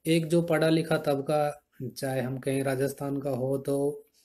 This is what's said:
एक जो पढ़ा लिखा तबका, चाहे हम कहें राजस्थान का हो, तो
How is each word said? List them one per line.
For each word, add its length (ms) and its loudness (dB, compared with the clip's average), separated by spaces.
एक 100 2
जो 160 4
पढ़ा 260 2
लिखा 280 2
तबका, 680 0
चाहे 240 -2
हम 180 -4
कहें 240 -2
राजस्थान 580 -2
का 100 -4
हो, 280 -2
तो 480 -2